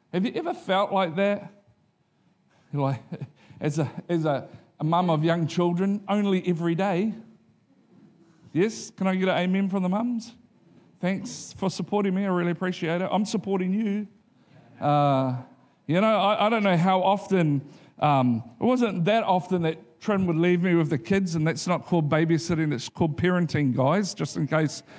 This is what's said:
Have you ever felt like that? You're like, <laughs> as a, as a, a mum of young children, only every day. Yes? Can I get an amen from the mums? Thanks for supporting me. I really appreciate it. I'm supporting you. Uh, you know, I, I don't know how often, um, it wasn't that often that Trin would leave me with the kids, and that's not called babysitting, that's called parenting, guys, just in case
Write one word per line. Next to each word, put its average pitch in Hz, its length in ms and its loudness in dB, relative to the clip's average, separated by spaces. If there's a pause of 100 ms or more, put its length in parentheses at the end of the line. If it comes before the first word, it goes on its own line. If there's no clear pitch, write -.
(120)
Have 185 120 0
you 240 100 -2
ever 330 200 -4
felt 196 360 -2
like 185 260 0
that? 202 360 -2 (1200)
You're 143 100 -2
like, 135 200 -2 (280)
<laughs> - 300 -20
as 147 180 -2
a, 139 120 -2 (180)
as 165 160 0
a, 139 240 -2 (320)
a 147 40 -2
mum 170 260 2
of 151 120 2
young 165 240 2
children, 180 640 0
only 196 400 0
every 170 260 0
day. 190 380 0 (1400)
Yes? 214 360 -2
Can - 180 -4
I 185 100 0
get 190 120 0
an 175 80 2
amen 185 320 0
from 190 140 -2
the 180 80 0
mums? 226 440 -4 (640)
Thanks 190 600 -6
for 196 100 -2
supporting 202 460 -2
me. 196 100 -2
I 196 40 -2
really 175 240 0
appreciate 175 500 -4
it. 185 100 -4
I'm 196 140 0
supporting 190 480 -2
you. 208 320 -2 (720)
Uh, 139 560 2 (500)
you 165 140 2
know, 220 180 2
I, 202 280 2
I - 20 2
don't 226 140 2
know 190 140 4
how 185 260 2
often, 185 580 2 (380)
um, 127 440 2 (180)
it - 40 0
wasn't 220 400 2
that 214 200 2
often 185 380 0
that - 380 -6
Trin 196 260 0
would 170 100 0
leave 175 260 4
me 180 120 4
with 160 160 2
the 147 80 0
kids, 196 360 0
and 156 120 0
that's - 200 -2
not 175 180 0
called 165 240 2
babysitting, 160 640 2
that's 135 180 -6
called 160 280 -2
parenting, 160 580 0
guys, 160 400 2
just - 220 -6
in 160 100 0
case 156 360 -2 (160)